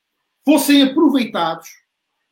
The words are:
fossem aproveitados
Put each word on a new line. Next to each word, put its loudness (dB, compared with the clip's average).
fossem 2
aproveitados -2